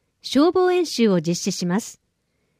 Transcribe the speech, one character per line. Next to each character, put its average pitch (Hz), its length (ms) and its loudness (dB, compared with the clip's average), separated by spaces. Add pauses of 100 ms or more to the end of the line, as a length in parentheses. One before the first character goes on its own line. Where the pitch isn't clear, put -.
(220)
消 302 300 2
防 370 200 2
演 359 140 0
習 233 240 0
を 180 100 2
実 170 260 -4
施 202 60 -2
し 180 140 -8
ま 175 140 -2
す。 - 200 -12 (600)